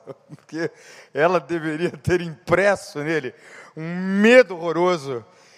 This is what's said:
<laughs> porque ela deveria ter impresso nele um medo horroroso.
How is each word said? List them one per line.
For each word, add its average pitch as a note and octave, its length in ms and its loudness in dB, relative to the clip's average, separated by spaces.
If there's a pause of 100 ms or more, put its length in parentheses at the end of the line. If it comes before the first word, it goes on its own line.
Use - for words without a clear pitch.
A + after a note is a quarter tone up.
(160)
<laughs> - 120 -20
porque D3+ 420 -10 (440)
ela E3+ 260 2
deveria D#3+ 520 -6
ter E3+ 300 -2
impresso F3 800 -2
nele D3 340 -6 (420)
um E3 200 -10 (260)
medo A#3 340 8
horroroso. D#3+ 720 -2 (320)